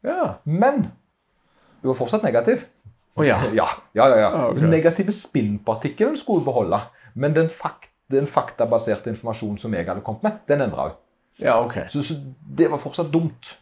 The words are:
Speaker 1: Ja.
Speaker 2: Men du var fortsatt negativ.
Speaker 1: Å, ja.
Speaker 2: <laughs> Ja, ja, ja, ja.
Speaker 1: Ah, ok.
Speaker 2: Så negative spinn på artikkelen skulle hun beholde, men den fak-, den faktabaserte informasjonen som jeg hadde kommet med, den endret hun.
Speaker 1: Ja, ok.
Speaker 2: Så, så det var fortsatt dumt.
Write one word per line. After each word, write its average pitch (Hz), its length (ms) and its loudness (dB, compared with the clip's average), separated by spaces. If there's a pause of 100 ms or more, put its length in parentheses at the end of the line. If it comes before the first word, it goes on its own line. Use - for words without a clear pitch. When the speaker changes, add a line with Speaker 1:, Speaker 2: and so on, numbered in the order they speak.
Speaker 1:
Ja. 311 300 -2 (100)
Speaker 2:
Men 214 460 2 (920)
du 127 60 0
var 131 60 2
fortsatt 165 320 -2
negativ. 175 380 2 (500)
Speaker 1:
Å, 160 80 0
ja. 120 160 4 (100)
Speaker 2:
<laughs> 110 120 2
Ja, - 80 0 (260)
ja, 123 140 6
ja, 123 100 6
ja. 107 140 4
Speaker 1:
Ah, 120 180 0
ok. 139 80 -2
Speaker 2:
Så 156 80 4
negative 165 480 2
spinn 104 480 -2
på 110 140 -2
artikkelen 226 420 -2
skulle 190 240 0
hun 131 80 -2
beholde, 107 300 0 (340)
men 143 180 -2
den 160 160 2
fak-, - 380 -10 (240)
den 139 160 2
faktabaserte 113 880 -2
informasjonen 107 440 -6
som 113 140 -6
jeg 85 140 -2
hadde 90 160 -6
kommet 110 240 -6
med, 214 220 -4
den 143 180 2
endret 80 240 -4
hun. - 80 -18 (400)
Speaker 1:
Ja, 117 240 2
ok. 120 260 -6
Speaker 2:
Så, 143 140 -4
så 156 160 -8 (400)
det 170 120 6
var 147 120 -4
fortsatt 151 300 -6
dumt. 165 500 -2